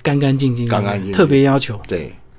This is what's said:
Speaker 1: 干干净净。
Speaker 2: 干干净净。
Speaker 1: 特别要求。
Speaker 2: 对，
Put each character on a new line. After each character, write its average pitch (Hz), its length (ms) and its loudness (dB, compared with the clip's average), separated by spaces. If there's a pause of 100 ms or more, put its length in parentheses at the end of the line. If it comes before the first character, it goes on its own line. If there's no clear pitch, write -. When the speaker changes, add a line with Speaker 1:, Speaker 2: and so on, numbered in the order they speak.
Speaker 1:
干 143 160 0
干 139 180 2
净 131 200 0
净。 120 100 -4
Speaker 2:
干 107 160 0
干 101 140 -2
净 98 80 -6
净。 98 80 -6
Speaker 1:
特 180 140 4
别 139 160 4
要 139 160 4
求。 113 280 -6
Speaker 2:
对， 78 240 -6 (280)